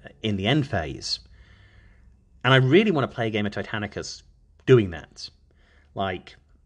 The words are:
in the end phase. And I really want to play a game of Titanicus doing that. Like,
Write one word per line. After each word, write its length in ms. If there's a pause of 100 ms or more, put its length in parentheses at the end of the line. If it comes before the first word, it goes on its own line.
(220)
in 140
the 100
end 200
phase. 540 (1200)
And 120
I 20
really 340
want 180
to 60
play 120
a 40
game 140
of 80
Titanicus 720 (420)
doing 260
that. 380 (680)
Like, 420 (300)